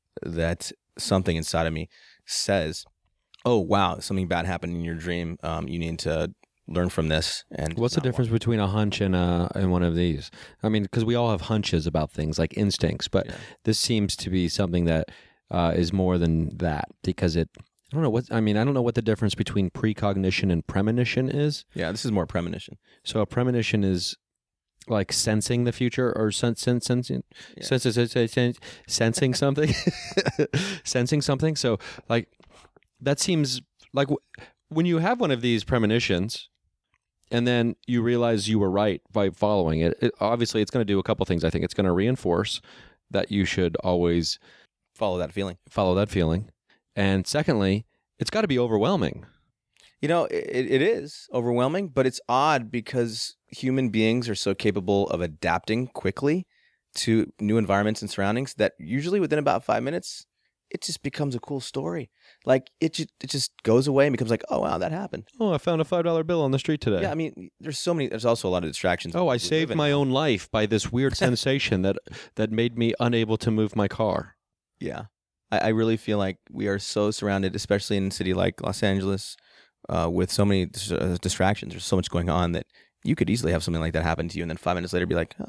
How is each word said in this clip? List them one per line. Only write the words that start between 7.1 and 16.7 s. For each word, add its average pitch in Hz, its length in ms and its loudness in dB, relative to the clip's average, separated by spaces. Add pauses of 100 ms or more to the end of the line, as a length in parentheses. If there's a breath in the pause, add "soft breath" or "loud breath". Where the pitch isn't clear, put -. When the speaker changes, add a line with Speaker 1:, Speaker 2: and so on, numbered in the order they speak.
Speaker 1:
And 80 260 -6
Speaker 2:
What's 117 160 0
the 160 60 0
Speaker 1:
not 135 60 0
walk. 123 80 0
Speaker 2:
difference 117 180 0
between 113 280 0
a 98 80 2
hunch 104 340 0
and 95 140 2
a, 87 380 2
and 95 180 2
one 90 120 4
of 82 120 2
these? 85 360 0 (320 loud breath)
I 110 60 2
mean, 104 180 0
'cause 113 180 0
we 117 100 2
all 120 140 2
have 95 120 0
hunches 95 440 0
about 80 260 0
things, 78 280 -2
like - 180 0
instincts, 85 500 0
but 95 200 0
Speaker 1:
Yeah. - 80 -10 (300 loud breath)
Speaker 2:
this 110 120 2
seems 104 400 0
to - 140 -6
be 90 180 2
something 87 360 0
that, 80 240 2 (420 loud breath)
uh, 85 240 2
is 87 180 0
more 92 240 2
than 80 400 0
that 78 280 -2 (180)